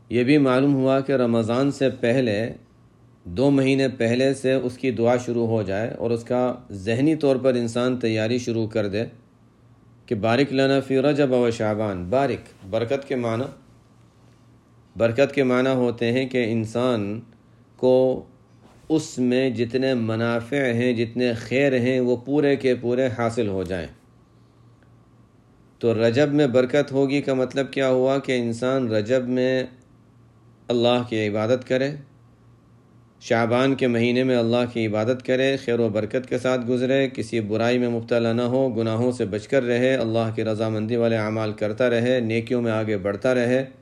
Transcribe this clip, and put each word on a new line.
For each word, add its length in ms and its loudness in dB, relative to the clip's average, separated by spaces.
یہ 160 0
بھی 140 4
معلوم 360 4
ہوا 260 2
کہ 120 -2
رمضان 580 2
سے 200 0
پہلے، 640 -2
دو 260 0
مہینے 380 2
پہلے 460 2
سے 180 0
اس 260 -2
کی 120 -2
دعا 260 2
شروع 300 -2
ہو 160 0
جائے 280 -4
اور 200 -4
اس 140 -4
کا 300 0
ذہنی 440 0
طور 200 2
پر 180 2
انسان 420 -2
تیاری 420 0
شروع 280 -4
کر 220 -2
دے 160 -4
کہ 80 -4
"بارک 380 2
لنا 280 2
فی 180 0
رجب 340 2
و 180 4
شعبان۔" 600 -2
بارک، 600 -4
برکت 380 -4
کے 80 -4
معنی، 280 -2
برکت 380 2
کے 80 2
معنی 280 2
ہوتے 420 0
ہیں 140 0
کہ 220 -2
انسان 720 -2
کو 480 2
اس 300 -2
میں 320 2
جتنے 440 0
منافع 800 -2
ہیں، 200 2
جتنے 400 -2
خیر 460 0
ہیں، 220 0
وہ 160 0
پورے 400 0
کے 180 2
پورے 340 0
حاصل 300 0
ہو 140 -2
جائیں۔ 260 -6
تو 300 2
رجب 260 2
میں 120 4
برکت 460 2
ہوگی 300 2
کا 120 0
مطلب 380 -2
کیا 160 0
ہوا 300 2
کہ 200 -2
انسان 520 -2
رجب 380 0
میں 360 0
اللہ 400 2
کی 200 -2
عبادت 400 -2
کرے، 220 0
شعبان 540 0
کے 120 0
مہینے 380 0
میں 120 2
اللہ 360 0
کی 140 -2
عبادت 400 -2
کرے، 300 0
خیر 240 -2
و 80 2
برکت 400 -4
کے 100 -2
ساتھ 300 0
گزرے، 400 0
کسی 320 -6
برائی 380 0
میں 100 0
مبتلا 440 0
نہ 100 0
ہو، 260 0
گناہوں 440 0
سے 120 -2
بچ 240 -6
کر 140 2
رہے، 320 2
اللہ 400 0
کی 100 -2
رضامندی 520 -2
والے 200 2
اعمال 360 -2
کرتا 380 0
رہے، 300 2
نیکیوں 420 -2
میں 100 0
آگے 260 -2
بڑھتا 360 0
رہے۔ 300 2